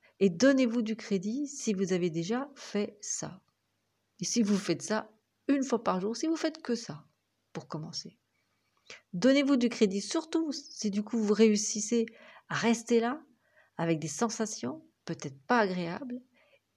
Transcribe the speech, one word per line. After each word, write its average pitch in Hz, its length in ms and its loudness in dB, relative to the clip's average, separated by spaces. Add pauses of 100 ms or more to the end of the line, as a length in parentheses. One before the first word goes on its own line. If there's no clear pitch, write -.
(200)
Et 196 100 6
donnez-vous 247 520 4
du 220 140 -2
crédit 214 520 -4
si - 260 -4
vous 185 180 -2
avez 180 180 2
déjà 208 460 -4
fait - 460 -6
ça. - 400 -8 (760)
Et 175 60 -6
si - 160 0
vous 202 160 2
faites 170 260 -2
ça - 280 -4 (360)
une 277 160 2
fois 226 200 -2
par 185 160 0
jour, 214 160 -2
si 320 120 -2
vous 320 100 0
faites 320 240 -4
que 240 140 -2
ça, - 300 -10 (460)
pour - 160 -12
commencer. 160 500 -10 (960)
Donnez-vous 269 460 4
du 240 100 2
crédit, 202 340 2
surtout 320 500 -2
si - 400 -6
du 208 120 -2
coup 233 140 -4
vous 214 160 2
réussissez 214 720 4 (420)
à - 80 -6
rester 233 440 2
là, 247 220 -2 (540)
avec 165 240 0
des 160 80 -6
sensations - 800 -4 (160)
peut-être 160 420 -8
pas 247 140 4
agréables, 190 640 -2 (560)